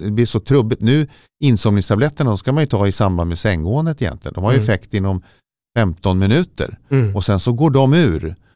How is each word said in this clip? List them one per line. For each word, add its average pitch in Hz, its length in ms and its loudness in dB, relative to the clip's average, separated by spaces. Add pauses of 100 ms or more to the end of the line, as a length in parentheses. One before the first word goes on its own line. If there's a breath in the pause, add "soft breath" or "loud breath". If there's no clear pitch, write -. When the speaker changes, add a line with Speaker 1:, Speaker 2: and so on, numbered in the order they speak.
Speaker 1:
det 104 60 -4
blir 113 160 0
så 110 140 -4
trubbigt. 120 420 0
Nu, 139 260 2 (360 soft breath)
insomningstabletterna, 113 840 2
de 101 80 -2
ska - 140 -4
man 156 100 0
ju 143 40 -2
ta 101 200 0
i 98 60 0
samband 90 360 0
med 82 100 -4
sänggåendet 113 640 -2
egentligen. - 320 -8
De 90 100 -6
har 113 80 2
ju 131 60 4
Speaker 2:
Mm. 107 60 0
Speaker 1:
effekt 107 300 -2
inom 95 280 -2 (560 soft breath)
femton 92 400 0
minuter. 117 600 -2 (120)
Speaker 2:
Mm. 113 260 0
Speaker 1:
Och 98 80 -2
sen 98 160 0
så 123 120 -2
går 143 180 2
de 135 240 4
ur. 87 420 0 (200)